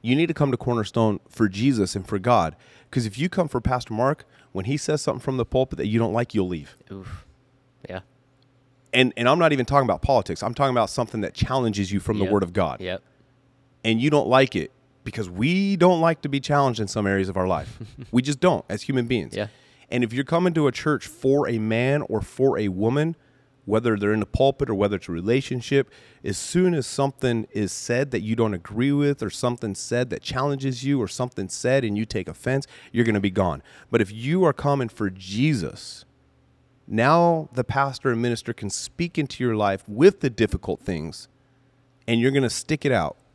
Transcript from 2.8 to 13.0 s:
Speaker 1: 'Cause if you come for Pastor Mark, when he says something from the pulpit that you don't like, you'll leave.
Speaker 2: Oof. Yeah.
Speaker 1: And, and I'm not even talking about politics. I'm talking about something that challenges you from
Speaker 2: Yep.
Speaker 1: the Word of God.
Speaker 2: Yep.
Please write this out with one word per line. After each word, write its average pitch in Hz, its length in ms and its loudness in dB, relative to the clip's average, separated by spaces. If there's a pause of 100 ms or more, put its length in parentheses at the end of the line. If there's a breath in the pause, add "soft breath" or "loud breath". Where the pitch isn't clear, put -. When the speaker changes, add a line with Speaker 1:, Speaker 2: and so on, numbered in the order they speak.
Speaker 1:
'Cause 117 140 0
if 104 120 -8
you 165 100 0
come 175 200 -2
for 123 120 -4
Pastor 123 340 -2
Mark, 131 300 0 (280 soft breath)
when 95 140 -4
he 139 100 0
says 151 260 -2
something - 180 -4
from 131 160 -4
the 120 80 0
pulpit - 340 -2
that 78 100 -2
you 110 100 2
don't 113 140 0
like, 117 200 -2
you'll 95 160 0
leave. 82 280 -10 (160)
Speaker 2:
Oof. 95 340 -14 (640)
Yeah. 92 120 -10 (920)
Speaker 1:
And, 127 240 4
and 120 120 2
I'm 151 100 6
not 160 140 4
even 131 140 0
talking 139 200 4
about 95 160 0
politics. 110 400 0
I'm 120 120 -4
talking 135 200 0
about 113 160 2
something 117 320 -4
that - 120 -6
challenges 107 580 0
you 101 80 0
from 107 180 -2
Speaker 2:
Yep. 98 80 2
Speaker 1:
the 95 60 0
Word 101 100 4
of 87 100 -2
God. 82 280 -2
Speaker 2:
Yep. 90 220 -6 (800)